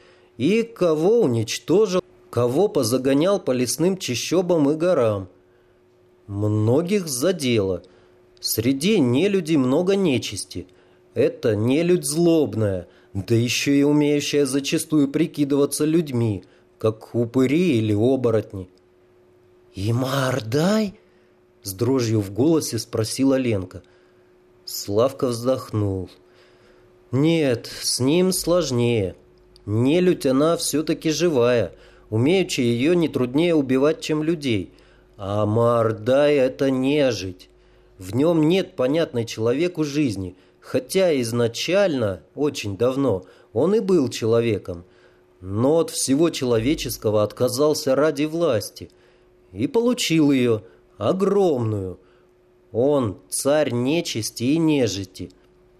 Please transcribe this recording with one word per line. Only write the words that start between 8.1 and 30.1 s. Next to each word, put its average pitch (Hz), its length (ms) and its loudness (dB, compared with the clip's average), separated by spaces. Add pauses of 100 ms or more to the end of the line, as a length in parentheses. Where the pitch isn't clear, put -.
Среди 139 580 0
нелюдей 160 580 2
много 147 380 2
нечисти. 123 720 -2 (480)
Это 113 400 0
нелюдь 151 500 2
злобная, 113 840 0 (240)
да 101 220 -2
ещё 120 380 0
и 139 120 4
умеющая 147 600 2
зачастую 143 640 0
прикидываться 143 760 0
людьми, 127 600 0 (340)
как - 360 -4
упыри 131 640 2
или 107 160 0
оборотни". 110 760 0 (1040)
"И 101 180 -4
Маардай?" 135 1000 0 (680)
с 98 80 -10
дрожью 113 480 0
в 98 100 -6
голосе 131 480 0
спросила 131 580 -2
Ленка. 104 460 -4 (840)
Славка 127 640 -2
вздохнул. 110 800 -2 (1000)
"Нет, 143 580 2 (140)
с - 180 -4
ним 175 320 2
сложнее. 120 840 0 (500)
Нелюдь, 143 600 2